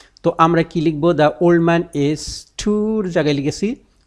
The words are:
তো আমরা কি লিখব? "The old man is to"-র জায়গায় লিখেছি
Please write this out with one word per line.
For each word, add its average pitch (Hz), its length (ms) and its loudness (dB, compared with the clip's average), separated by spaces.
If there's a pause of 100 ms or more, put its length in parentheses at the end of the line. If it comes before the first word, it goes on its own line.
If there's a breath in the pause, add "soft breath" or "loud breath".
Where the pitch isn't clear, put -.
(240 soft breath)
তো 165 140 0
আমরা 165 260 4
কি 170 180 -4
লিখব? 156 300 0
"The 151 180 2 (140)
old 170 180 4
man 170 220 2 (120)
is 147 240 -2 (440)
to"-র 214 460 -2
জায়গায় 156 260 0
লিখেছি 151 400 -4 (320)